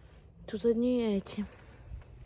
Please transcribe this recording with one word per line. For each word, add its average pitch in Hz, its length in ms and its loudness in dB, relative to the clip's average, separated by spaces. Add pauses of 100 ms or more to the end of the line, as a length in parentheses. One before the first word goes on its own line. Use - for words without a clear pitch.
(460)
Тут 220 200 0
одні 233 520 4
еті. 202 280 -4 (800)